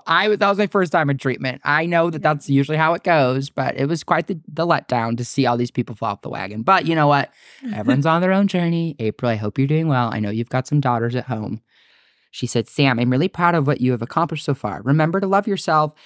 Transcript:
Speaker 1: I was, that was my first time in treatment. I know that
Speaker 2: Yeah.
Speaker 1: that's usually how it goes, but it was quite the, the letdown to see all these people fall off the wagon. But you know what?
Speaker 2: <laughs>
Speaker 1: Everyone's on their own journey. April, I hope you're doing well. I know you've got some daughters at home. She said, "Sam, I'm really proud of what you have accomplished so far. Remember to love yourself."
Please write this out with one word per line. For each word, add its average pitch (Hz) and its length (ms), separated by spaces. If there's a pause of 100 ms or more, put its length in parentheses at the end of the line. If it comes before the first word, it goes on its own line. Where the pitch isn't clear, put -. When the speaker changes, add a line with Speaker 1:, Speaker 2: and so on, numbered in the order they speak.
Speaker 1:
I 175 220
was, 208 80
that 196 100
was 196 120
my 208 80
first 185 260
time 160 160
in 139 80
treatment. 135 480
I 151 220
know 170 220
that 160 120
Speaker 2:
Yeah. 156 120
Speaker 1:
that's 147 160
usually 139 280
how 160 160
it 165 100
goes, 139 460
but 131 260
it 135 120
was 160 180
quite 165 220
the, 170 200
the 160 180
letdown 117 520
to 120 80
see 135 200
all 120 120
these 123 140
people 120 220
fall 107 200
off - 80
the - 80
wagon. 107 340
But 180 220
you 165 100
know 151 120
what? 143 220 (220)
Speaker 2:
<laughs> 247 220
Speaker 1:
Everyone's 127 320
on 165 160
their 185 100
own 196 160
journey. 170 520
April, 113 300
I 113 60
hope 107 220
you're 135 100
doing 156 220
well. 123 240
I 113 80
know 104 80
you've 113 180
got 131 200
some 147 120
daughters 120 360
at 123 100
home. 110 360 (720)
She - 160
said, 113 220
"Sam, 135 280
I'm 120 140
really 139 160
proud 175 280
of 143 120
what 143 140
you 127 100
have 120 100
accomplished 160 440
so 143 80
far. 101 300
Remember 156 360
to 196 80
love 196 200
yourself." 156 460 (120)